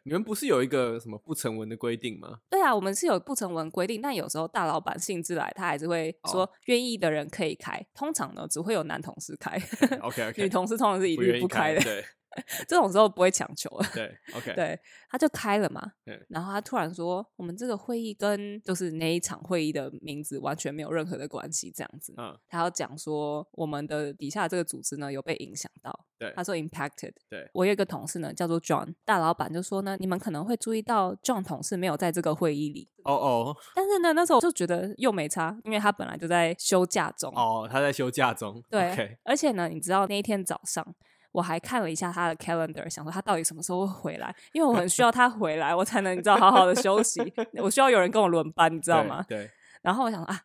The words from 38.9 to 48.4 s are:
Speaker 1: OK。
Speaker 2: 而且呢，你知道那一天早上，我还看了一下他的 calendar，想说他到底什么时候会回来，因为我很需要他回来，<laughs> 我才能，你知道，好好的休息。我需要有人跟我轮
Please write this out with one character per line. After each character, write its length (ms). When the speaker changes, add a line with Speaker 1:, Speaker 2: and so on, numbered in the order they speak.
Speaker 1:
OK。 320
Speaker 2:
而 120
且 140
呢， 180
你 120
知 100
道 160
那 100
一 60
天 220
早 200
上， 300
我 80
还 200
看 200
了 80
一 60
下 160
他 160
的 100
calendar， 540
想 140
说 60
他 120
到 140
底 80
什 100
么 80
时 80
候 160
会 60
回 240
来， 180
因 80
为 80
我 60
很 140
需 120
要 120
他 180
回 280
来， 140
<laughs> 40
我 80
才 160
能， 120
你 80
知 80
道， 80
好 140
好 160
的 80
休 260
息。 200
我 180
需 80
要 100
有 120
人 100
跟 100
我 60
轮 240